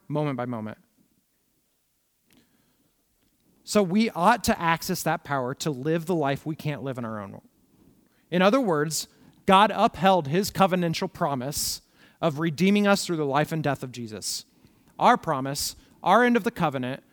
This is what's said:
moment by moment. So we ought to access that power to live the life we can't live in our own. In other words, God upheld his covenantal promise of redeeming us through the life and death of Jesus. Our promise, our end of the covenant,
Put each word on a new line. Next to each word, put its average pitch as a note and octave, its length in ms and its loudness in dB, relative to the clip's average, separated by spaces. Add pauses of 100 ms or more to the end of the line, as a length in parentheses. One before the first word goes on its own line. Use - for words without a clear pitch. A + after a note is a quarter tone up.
moment D3 280 -4
by B2 100 -6
moment. A2 320 -10 (2750)
So G#3 200 2
we G3+ 280 2
ought F#3+ 340 2
to A3 160 0
access E3+ 440 0
that E3 200 -2
power C3+ 320 -4
to - 140 -4
live D#3 360 -4
the F#3 80 -2
life C#3 300 0
we D3+ 120 -6
can't C#3+ 260 -8
live C3 160 -8
in A#2+ 60 -8
our A2 160 -8
own. G2+ 200 -14 (880)
In F3+ 120 2
other G#3 180 4
words, D#3+ 460 -2 (400)
God G3 280 6
upheld F#3 540 2
his F3+ 220 -2
covenantal F3+ 640 0
promise C#3+ 680 -4 (380)
of D3+ 200 0
redeeming F#3+ 460 2
us G3+ 200 2
through F3 100 -2
the D3+ 80 -2
life C#3+ 280 0
and D#3+ 100 -4
death C#3 220 -2
of B2+ 80 -12
Jesus. A2 520 -10 (540)
Our G#3+ 180 6
promise, C#3 600 -4 (260)
our G#3+ 220 6
end A#3+ 120 2
of G3 80 0
the A#3 60 -2
covenant, C3+ 520 -4 (100)